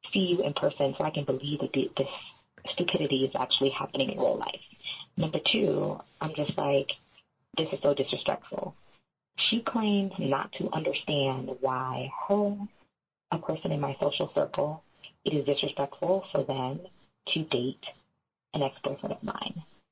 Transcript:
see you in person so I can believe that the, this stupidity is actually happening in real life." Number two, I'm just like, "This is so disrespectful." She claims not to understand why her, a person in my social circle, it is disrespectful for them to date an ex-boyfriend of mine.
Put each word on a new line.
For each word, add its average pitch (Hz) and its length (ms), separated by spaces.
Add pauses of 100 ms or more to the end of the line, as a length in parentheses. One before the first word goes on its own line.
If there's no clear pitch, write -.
(120)
see 196 80
you 180 220
in - 120
person 143 440
so 151 60
I 156 60
can 147 140
believe 139 360
that - 120
the, - 240
this 135 120 (640)
stupidity 147 520
is 131 140
actually 135 320
happening 135 400
in - 80
real 117 200
life." - 220 (560)
Number 160 220 (140)
two, 151 460 (220)
I'm 156 140
just 147 240
like, 143 300 (680)
"This 160 160
is 139 100
so 143 120
disrespectful." - 800 (760)
She 233 100
claims 202 580
not 139 400
to - 140
understand 139 800 (100)
why 127 500 (180)
her, 202 280 (760)
a 165 60
person 160 340
in 147 80
my 139 200
social - 340
circle, 147 480 (420)
it 196 100
is 143 120
disrespectful 160 840
for 139 120
them 135 360 (520)
to 160 120
date 127 380 (680)
an 147 100
ex-boyfriend - 520
of - 80
mine. - 400 (300)